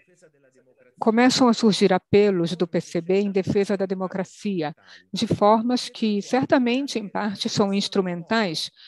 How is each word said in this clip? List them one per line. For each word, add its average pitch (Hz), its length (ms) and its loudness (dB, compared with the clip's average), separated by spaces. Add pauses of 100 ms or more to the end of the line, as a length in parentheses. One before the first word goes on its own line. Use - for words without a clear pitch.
(960)
Começam 247 520 4
a 226 40 4
surgir 202 380 4
apelos 185 640 2
do 175 100 -2
P 175 140 -4
C 170 220 -6
B 185 180 0
em 202 120 -2
defesa 196 440 0
da 190 100 -4
democracia, 185 880 -6 (380)
de 202 160 -4
formas 220 640 2
que 208 320 -2
certamente, 254 760 0
em 208 120 -8
parte, 202 400 -6
são 202 240 0
instrumentais, 185 960 -4 (160)